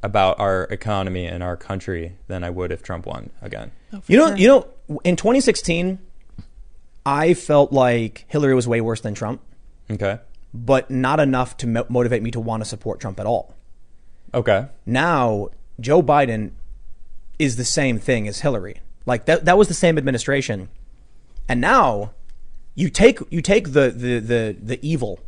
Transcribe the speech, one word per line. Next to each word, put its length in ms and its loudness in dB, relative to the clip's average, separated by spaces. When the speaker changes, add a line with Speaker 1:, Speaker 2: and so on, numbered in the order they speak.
Speaker 1:
about 360 2
our 240 2
economy 600 -4
and 180 -6
our 120 -4
country 600 -8
than 160 -6
I 60 -6
would 220 -6
if 120 -8
Trump 220 -10
won 240 -10
again. 300 -12
Speaker 2:
Oh, 80 -14
for 100 -2
Speaker 3:
You 60 8
know, 100 8
Speaker 2:
sure. 100 0
Speaker 3:
you 100 6
know, 200 6
in 120 4
twenty 260 2
sixteen, 580 0
I 300 4
felt 360 4
like 560 2
Hillary 280 2
was 120 2
way 140 2
worse 200 -2
than 120 -6
Trump. 280 -6
Speaker 1:
Okay. 280 -2
Speaker 3:
But 360 2
not 300 0
enough 380 2
to 100 -4
mo-, 220 0
motivate 340 2
me 80 -4
to 80 -6
wanna 260 -4
support 340 -8
Trump 200 -8
at 80 -4
all. 280 -2
Speaker 1:
Okay. 320 2
Speaker 3:
Now, 600 2
Joe 220 4
Biden 500 2
is 200 0
the 80 -4
same 340 0
thing 280 0
as 140 -8
Hillary. 360 -2
Like, 200 -2
that, 200 2
that 120 6
was 100 8
the 80 -4
same 220 4
administration. 720 -2
And 140 0
now, 500 2
you 140 0
take, 300 6
you 120 -2
take 320 2
the, 180 4
the, 280 -2
the, 420 0
the 260 -6
evil 400 -4